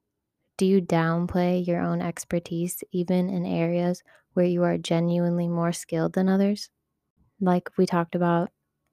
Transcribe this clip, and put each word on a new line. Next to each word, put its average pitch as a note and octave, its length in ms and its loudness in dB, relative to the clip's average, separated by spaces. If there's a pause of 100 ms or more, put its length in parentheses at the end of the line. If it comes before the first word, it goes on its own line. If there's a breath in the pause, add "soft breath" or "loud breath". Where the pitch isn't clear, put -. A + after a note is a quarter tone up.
(580)
Do F#3+ 80 2
you F#3+ 160 4
downplay F3 840 0
your F3 140 0
own E3+ 220 -2
expertise E3+ 920 -6
even F3+ 380 0
in F3+ 160 -4
areas F3 560 0 (320 soft breath)
where F3+ 100 2
you F3 200 2
are F3 120 2
genuinely F3 720 0
more E3+ 240 0
skilled E3 400 -4
than F#3 160 0
others? G3 400 0 (720)
Like F3+ 380 0
we F#3 80 4
talked E3+ 280 -2
about F3 360 0 (420)